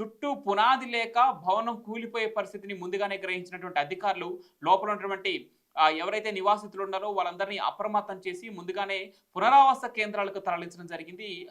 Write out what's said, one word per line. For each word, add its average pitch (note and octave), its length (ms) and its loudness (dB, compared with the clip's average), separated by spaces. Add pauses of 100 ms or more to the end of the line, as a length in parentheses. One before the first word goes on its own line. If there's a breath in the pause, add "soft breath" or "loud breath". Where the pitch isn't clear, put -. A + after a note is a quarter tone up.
చుట్టూ C4+ 320 -6
పునాది A3 520 4
లేక A#3 440 2
భవనం G#3 520 0
కూలిపోయే A3+ 440 -4
పరిస్థితిని G3+ 480 -6
ముందుగానే G3 420 -2
గ్రహించినటువంటి F3+ 640 -6
అధికారులు F3+ 600 -2 (260 loud breath)
లోపల F#3+ 260 6
ఉన్నటువంటి, G3 600 -4 (280)
ఆ, D#3 100 6
ఎవరైతే G#3 420 -2
నివాసితులు G3+ 520 0
ఉన్నారో G3 280 -4
వాళ్ళందరినీ F#3+ 480 -2
అప్రమత్తం G3+ 720 -2
చేసి F#3 200 -10
ముందుగానే G3 640 -6 (240 soft breath)
పునరావాస B3+ 540 6
కేంద్రాలకు G3+ 480 -2
తరలించడం F3 480 -6
జరిగింది. F3 640 -10